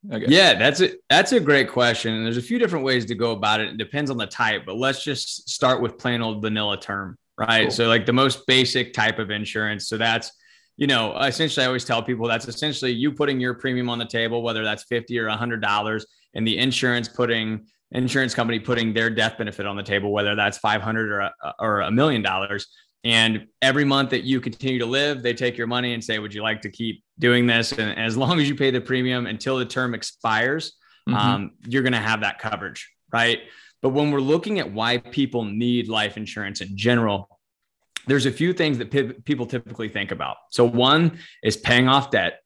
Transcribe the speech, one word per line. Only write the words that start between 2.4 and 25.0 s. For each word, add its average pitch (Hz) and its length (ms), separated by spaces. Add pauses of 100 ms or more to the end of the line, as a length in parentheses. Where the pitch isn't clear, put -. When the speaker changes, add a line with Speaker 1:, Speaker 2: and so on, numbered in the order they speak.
Speaker 2:
few 226 180
different 175 260
ways 127 200
to 113 100
go 117 160
about 107 300
it. 101 80
It - 80
depends 139 340
on 123 60
the 104 100
type, 110 380
but 92 100
let's 135 280
just - 460
start 131 320
with 113 160
plain 120 240
old 110 200
vanilla 107 380
term, 98 380 (200)
right? 113 260
Speaker 1:
Cool. - 80
Speaker 2:
So, 117 160
like, 113 180
the 120 80
most 131 320
basic 127 480
type 110 240
of 104 140
insurance. 107 560
So 113 100
that's, 113 340 (460)
you 143 80
know, 117 320
essentially 139 460
I 127 40
always 127 180
tell 117 180
people 117 240
that's 113 200
essentially 131 440
you 127 200
putting 139 280
your 123 160
premium 123 340
on 120 80
the 117 80
table, 113 380
whether 110 200
that's 107 200
fifty 120 340
or 113 80
a 107 100
hundred 117 240
dollars, 107 460 (300)
and 110 120
the 107 120
insurance 123 500
putting, 110 560 (240)
insurance 127 460
company 117 240
putting 113 340
their 113 160
death 110 300
benefit 104 260
on 101 100
the 101 60
table, 101 300
whether 104 240
that's 104 240
five 107 240
hundred 110 280
or 101 100
a, - 120 (240)
or 104 240
a 80 80
million 123 320
dollars. 98 460 (360)
And 113 440 (120)
every 135 260
month 139 260
that 131 120
you 127 160
continue 127 380
to 117 80
live, 139 380